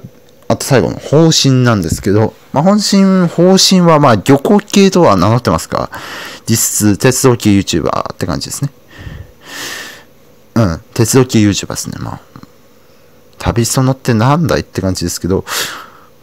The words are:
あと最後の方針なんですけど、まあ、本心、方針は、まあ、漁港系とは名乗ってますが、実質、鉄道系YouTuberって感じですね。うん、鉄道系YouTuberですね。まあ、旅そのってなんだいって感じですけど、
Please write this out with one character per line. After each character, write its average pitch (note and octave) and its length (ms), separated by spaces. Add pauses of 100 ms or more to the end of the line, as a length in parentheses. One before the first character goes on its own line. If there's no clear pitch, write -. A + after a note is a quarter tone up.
(480)
あ A2+ 80
と - 80
最 B2+ 160
後 C2+ 100
の - 80
方 D#3+ 320
針 C3 340
な A#2+ 100
ん G2 80
で E2 80
す - 120
け G2+ 80
ど、 G#2+ 240 (180)
ま C3 80
あ、 - 20
本 G3+ 180
心、 F#3+ 460
方 F3+ 300
針 F#3+ 260
は、 E3 160
ま C#3+ 120
あ、 A#2 60
漁 C3 220
港 G#3 200
系 G3 320
と F3+ 120
は A2 140
名 F2+ 120
乗 A2+ 80
っ B2 60
て - 80
ま D#2+ 80
す - 100
が、 - 220 (560)
実 G#2+ 460
質、 F#2 60
鉄 - 260
道 B2 120
系 G#2+ 220
YouTuber - 540
っ - 40
て - 100
感 C#2 140
じ - 80
で - 40
す - 120
ね。 C#3+ 60 (1800)
う A#2 80
ん、 E2+ 180 (140)
鉄 A#2 220
道 C3 100
系 A#2+ 140
YouTuber G#2 300
で A1+ 60
す - 140
ね。 - 80
ま A#1 160
あ、 - 60 (1160)
旅 A2 280
そ - 160
の C3 100
っ C3 40
て - 180
な B2 220
ん E3 100
だ D2+ 100
い D2+ 40
っ - 20
て - 180
感 F#2+ 140
じ - 100
で F2 60
す - 100
け F2 80
ど、 F#2 160 (800)